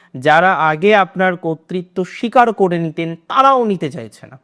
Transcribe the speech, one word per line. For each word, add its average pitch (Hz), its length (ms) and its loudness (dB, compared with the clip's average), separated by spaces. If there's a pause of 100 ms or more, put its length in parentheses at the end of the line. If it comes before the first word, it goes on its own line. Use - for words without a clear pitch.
(180)
যারা 156 360 4
আগে 156 420 0
আপনার 185 420 0
কর্তৃত্ব 175 680 -8
স্বীকার 240 480 0
করে 175 260 0
নিতেন 165 360 -6
তারাও 262 500 0
নিতে 175 260 -4
চাইছে 113 360 -16
না 131 160 -20